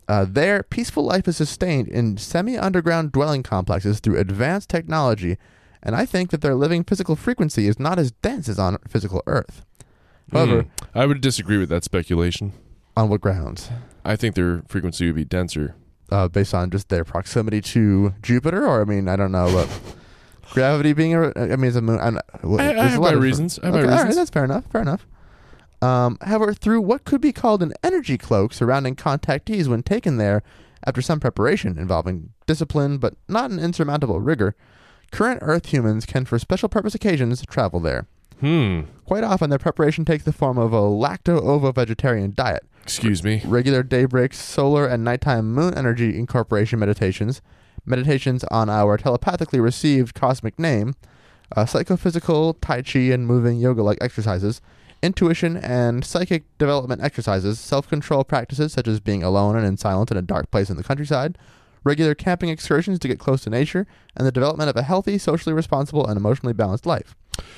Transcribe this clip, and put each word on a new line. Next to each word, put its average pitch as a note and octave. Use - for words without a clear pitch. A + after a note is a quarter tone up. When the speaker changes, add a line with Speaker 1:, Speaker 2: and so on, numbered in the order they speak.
Speaker 1:
Uh, G2+
their F#3
peaceful A#3+
life F#3+
is E3+
sustained D#3
in A2
semi-underground E3+
dwelling C#3
complexes F#2+
through -
advanced A#2
technology, C3+
and A2
I -
think F3+
that D3+
their C#3
living E3
physical F3+
frequency D#3
is G#2
not E3+
as C3
dense G#3+
as G2+
on F#2+
physical G2
Earth. -
However A2
Speaker 2:
Hmm. D2+
I C3
would C#3+
disagree A2
with F2+
that E2+
speculation. F2
Speaker 1:
On A2
what G#2
grounds? F2
Speaker 2:
I G#2+
think G#2
their F2
frequency F2
would D#2+
be D#2
denser. D#2+
Speaker 1:
Uh, G2
based G2
on F2+
just G2
their E2+
proximity G#2+
to G2+
Jupiter, D#3+
or, B2
I -
mean, G2
I F#2+
don't F#2+
know, F2+
but F#2
Speaker 2:
<laughs> -
Speaker 1:
gravity C#3+
being D#3+
a, E3
I A2
mean, C3
it's B2
a A#2+
moon. A2+
I'm, A2+
Speaker 2:
I, -
I C#4
Speaker 1:
there's A3
a A3
Speaker 2:
have -
Speaker 1:
lot F3
Speaker 2:
my -
Speaker 1:
of D#3
different C3+
Speaker 2:
reasons. C#3
I -
have F3+
my D#3
Speaker 1:
Okay, C3
all B2+
right, -
Speaker 2:
reasons. B3
Speaker 1:
that's F4
fair C#3
enough. C3+
Fair A3
enough. E3
Um, B2
however, G#3+
through A3
what A3+
could C#4
be D4+
called G#3+
an D#3+
energy D#4
cloak G#2
surrounding B2+
contactees D3
when A#2+
taken G3
there G#2
after C3+
some D3+
preparation A2+
involving F2
discipline, C#3+
but A#2+
not A#3
an F3+
insurmountable D3
rigor, A2
current A#3+
Earth D#3+
humans A2+
can, B2+
for A#2+
special F#3
purpose G#3+
occasions, C3
travel F#2
there. C#2
Speaker 2:
Hmm. G#2+
Speaker 1:
Quite G#3+
often, F#3
their C#3
preparation D#3
takes D3+
the D3+
form C3
of A2+
a A2+
lacto-ovo-vegetarian B2
diet. A#2
Speaker 2:
Excuse G2+
me. G#2+
Speaker 1:
Regular B2+
daybreaks, B2+
solar C#3+
and A#2+
nighttime A#2+
moon E3+
energy A#2
incorporation A2+
meditations, G#2
meditations B2+
on A2
our G#2
telepathically C3+
received B2
cosmic B2
name, C3
uh, G#2+
psychophysical, E3
tai C3
chi, -
and B2+
moving A#2+
yoga-like A2+
exercises, G#2
intuition E3+
and A#2+
psychic F3
development C#3+
exercises, G#2
self-control C#3+
practices C#3+
such A#2
as G#2+
being G2+
alone G2+
and A2+
in G2
silence G2+
in A2
a F2+
dark -
place G2+
in E2+
the -
countryside, D3
regular D3+
camping F3+
excursions -
to C#3
get B2
close C3+
to G#2
nature, D3
and C3
the B2+
development D3
of B2+
a A#2+
healthy, F#3+
socially E3
responsible, D3
and G#2+
emotionally A#2+
balanced G2+
life. -